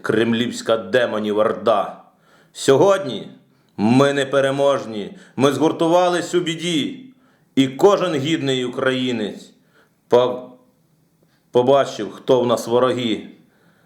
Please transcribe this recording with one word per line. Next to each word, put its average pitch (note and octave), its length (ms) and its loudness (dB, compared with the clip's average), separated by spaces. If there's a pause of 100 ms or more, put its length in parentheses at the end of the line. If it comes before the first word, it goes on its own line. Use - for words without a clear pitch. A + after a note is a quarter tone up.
кремлівська A2+ 760 -2
демонів G#2+ 640 -2
орда. G#2+ 580 0 (560)
Сьогодні C3+ 760 2 (480)
ми C3 360 4
непереможні, C3+ 1040 -2 (200)
ми C3+ 160 4
згуртувались E3+ 840 0
у F3+ 60 0
біді, D#3+ 640 -4 (500)
і C3+ 140 2
кожен F3+ 460 2
гідний C3+ 500 -2
українець B2 840 -4 (580)
по-, - 420 0 (1000)
побачив, B2 600 2
хто - 280 0
в A#2+ 60 0
нас A#2 200 0
вороги. A#2+ 600 0 (600)